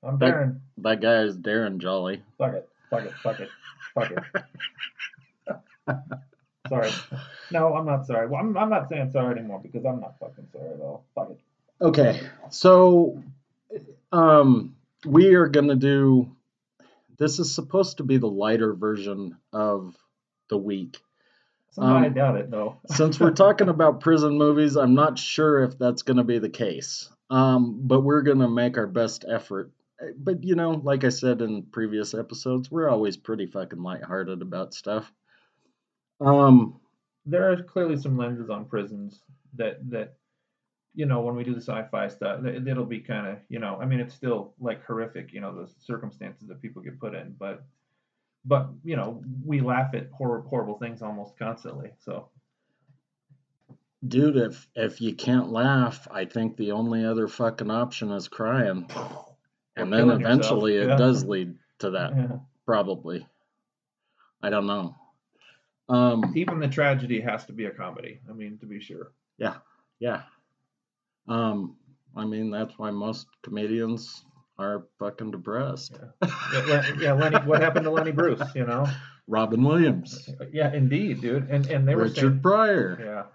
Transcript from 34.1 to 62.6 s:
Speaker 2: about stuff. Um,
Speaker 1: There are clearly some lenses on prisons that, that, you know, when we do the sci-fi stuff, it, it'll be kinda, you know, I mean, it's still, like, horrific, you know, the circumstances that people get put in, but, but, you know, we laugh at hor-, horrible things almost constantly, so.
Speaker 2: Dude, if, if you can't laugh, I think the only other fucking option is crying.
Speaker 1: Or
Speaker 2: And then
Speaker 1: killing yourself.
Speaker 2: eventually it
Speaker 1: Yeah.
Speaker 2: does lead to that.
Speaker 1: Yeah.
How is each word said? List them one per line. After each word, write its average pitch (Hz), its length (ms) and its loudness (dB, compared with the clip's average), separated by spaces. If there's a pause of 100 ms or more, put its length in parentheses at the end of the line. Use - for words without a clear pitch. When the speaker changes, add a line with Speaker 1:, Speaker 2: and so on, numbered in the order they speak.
Speaker 2:
about 92 320 -10
stuff. 107 360 -8 (1120)
Um, 139 600 8 (460)
Speaker 1:
There 180 260 2
are 180 100 -2
clearly 175 340 -2
some 139 200 -4
lenses 120 340 -6
on 104 140 -10
prisons 101 560 -10 (340)
that, 113 240 -8 (120)
that, 110 240 -10 (800)
you 156 120 -6
know, 127 140 0
when 120 160 -4
we 120 80 -6
do 123 100 -6
the 113 60 -10
sci-fi 107 480 -8
stuff, 98 360 -8
it, 127 220 -6
it'll 127 200 -4
be 110 140 -10
kinda, 101 480 -10
you 120 120 -12
know, 98 200 -8
I 127 60 -6
mean, 131 140 0
it's 123 140 -8
still, 113 440 -6
like, 117 260 -8
horrific, 113 480 -10
you 98 80 -14
know, 95 140 -12
the 90 160 -16 (100)
circumstances - 680 -14
that 87 140 -20
people 101 200 -16
get 67 160 -18
put 104 160 -12
in, 85 240 -16
but, 98 260 -14 (800)
but, 135 260 -2 (140)
you 160 120 -8
know, 117 260 -8 (220)
we 147 160 -2
laugh 127 340 -2
at 113 160 -10
hor-, 120 380 -6
horrible 107 300 -6
things 117 240 -12
almost 104 360 -14
constantly, 117 600 -12
so. 90 300 -14 (1800)
Speaker 2:
Dude, 139 300 2
if, - 380 -2
if 113 260 -6
you 113 140 -4
can't 127 360 0
laugh, 127 600 0
I 95 140 -8
think 113 320 -6
the 104 160 -4
only 113 320 -2
other 113 240 -2
fucking 113 420 -4
option 117 420 -4
is 95 160 -8
crying. 110 580 -2 (100)
Speaker 1:
Or - 400 -16 (400)
Speaker 2:
And 90 160 -6
then 123 140 4
Speaker 1:
killing 113 140 4
yourself. 113 200 2
Speaker 2:
eventually 107 380 0
it 104 100 0
Speaker 1:
Yeah. 135 80 4
Speaker 2:
does 127 280 4
lead 92 300 -4 (260)
to 101 100 -4
that. 92 260 -4
Speaker 1:
Yeah. 123 220 -2 (280)